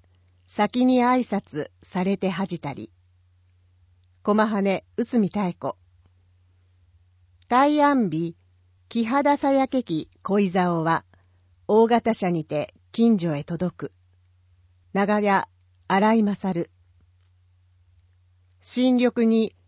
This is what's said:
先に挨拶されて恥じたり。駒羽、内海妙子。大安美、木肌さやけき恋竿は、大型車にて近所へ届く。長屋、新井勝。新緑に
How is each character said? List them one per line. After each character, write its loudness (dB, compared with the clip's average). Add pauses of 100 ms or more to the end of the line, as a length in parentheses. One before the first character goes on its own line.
(460)
先 -2
に 4
挨 2
拶 -6 (100)
さ -6
れ -2
て -2
恥 -6
じ -12
た -8
り。 -14 (1300)
駒 2
羽、 -2 (120)
内 -4
海 0
妙 -4
子。 -10 (1700)
大 2
安 2
美、 -4 (520)
木 -2
肌 2
さ 0
や 2
け -2
き -6 (120)
恋 0
竿 0
は、 0 (640)
大 4
型 0
車 -2
に -2
て -6 (160)
近 2
所 -2
へ -6
届 -6
く。 -12 (1000)
長 0
屋、 0 (400)
新 2
井 4
勝。 -4 (1900)
新 0
緑 0
に 0 (120)